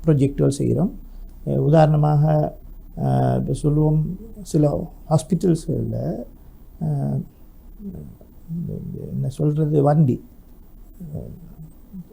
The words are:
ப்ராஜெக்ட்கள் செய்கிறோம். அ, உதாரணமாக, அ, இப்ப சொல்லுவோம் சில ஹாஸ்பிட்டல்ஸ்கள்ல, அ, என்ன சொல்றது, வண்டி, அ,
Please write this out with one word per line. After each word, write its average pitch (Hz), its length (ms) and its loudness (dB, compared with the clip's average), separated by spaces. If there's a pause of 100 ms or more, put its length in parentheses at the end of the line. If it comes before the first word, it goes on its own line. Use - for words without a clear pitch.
ப்ராஜெக்ட்கள் 143 420 4
செய்கிறோம். 139 440 2 (560)
அ, 139 140 0
உதாரணமாக, 151 920 4 (480)
அ, 65 320 2
இப்ப 135 180 -2
சொல்லுவோம் 151 680 0 (220)
சில 160 480 0 (200)
ஹாஸ்பிட்டல்ஸ்கள்ல, 156 1120 0 (580)
அ, 160 40 -2 (2250)
என்ன 135 160 -2
சொல்றது, 151 540 2
வண்டி, 143 420 4 (920)
அ, - 40 -8 (920)